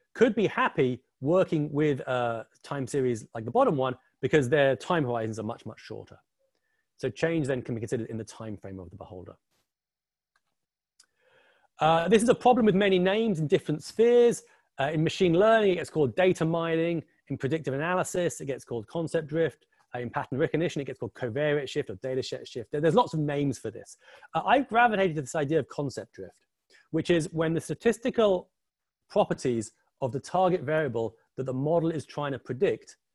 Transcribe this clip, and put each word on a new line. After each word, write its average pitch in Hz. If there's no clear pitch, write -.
could 226
be 196
happy 143
working 156
with 143
a 120
time 139
series 127
like 113
the 120
bottom 240
one 131
because 139
their 139
time 165
horizons 113
are 107
much, 113
much 110
shorter. 107
So 131
change 160
then 131
can 127
be 113
considered 113
in 113
the 110
time 110
frame 98
of 87
the 101
beholder. 92
Uh, 165
this 214
is 233
a 254
problem 247
with 202
many 190
names 196
in 156
different 156
spheres. 240
Uh, 139
in 160
machine 165
learning, 214
it 175
gets 156
called 139
data 180
mining. 165
In 139
predictive 139
analysis, 170
it 151
gets 135
called 117
concept 160
drift. 151
Uh, 123
in 120
pattern 135
recognition, 156
it 135
gets 135
called 117
covariate 143
shift 143
or 104
data 131
set -
shift. -
There, 147
there's 160
lots 240
of 156
names 143
for 110
this. -
Uh, 160
I've 254
gravitated 208
to 156
this 131
idea 156
of 127
concept 127
drift, 90
which 156
is 170
when 160
the 165
statistical 214
properties 110
of 127
the 135
target 180
variable 127
that 131
the 131
model 156
is 160
trying 143
to 127
predict 127